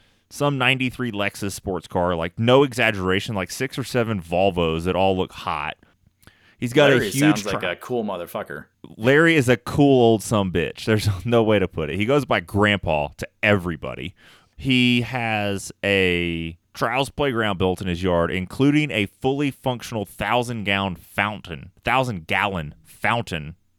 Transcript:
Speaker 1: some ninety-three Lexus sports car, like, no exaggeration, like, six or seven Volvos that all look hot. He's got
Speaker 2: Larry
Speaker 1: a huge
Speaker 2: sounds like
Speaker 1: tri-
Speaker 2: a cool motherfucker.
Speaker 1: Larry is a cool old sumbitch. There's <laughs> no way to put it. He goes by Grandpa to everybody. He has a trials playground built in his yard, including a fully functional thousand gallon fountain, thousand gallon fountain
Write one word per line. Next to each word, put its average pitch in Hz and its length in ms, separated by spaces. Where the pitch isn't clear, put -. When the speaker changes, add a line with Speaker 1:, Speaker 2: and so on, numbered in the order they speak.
Speaker 1:
some 143 280
ninety-three 127 540
Lexus 101 420
sports 90 340
car, 90 280
like, 85 240
no 123 240
exaggeration, 107 720
like, 92 160
six - 280
or 131 60
seven 110 360
Volvos 85 640
that 78 100
all 95 220
look 92 160
hot. 78 440
He's 120 160
got 143 180
Speaker 2:
Larry 120 160
Speaker 1:
a - 20
huge 92 120
Speaker 2:
sounds 104 260
like 98 140
Speaker 1:
tri- 90 100
Speaker 2:
a 87 40
cool 120 280
motherfucker. 90 600
Speaker 1:
Larry 147 400
is 127 140
a 123 80
cool 139 460
old 113 180
sumbitch. 92 640
There's 107 320
<laughs> 90 80
no 120 160
way 107 160
to 95 100
put 78 220
it. 78 80
He 101 80
goes 139 180
by 120 160
Grandpa 90 680
to - 100
everybody. 85 720
He 123 460
has 110 680
a 87 760
trials 131 340
playground 113 480
built 92 240
in 95 60
his 87 160
yard, 85 260
including 139 640
a 104 160
fully 139 420
functional 120 560
thousand 117 600
gallon 98 300
fountain, 95 760
thousand 117 440
gallon 95 560
fountain 90 720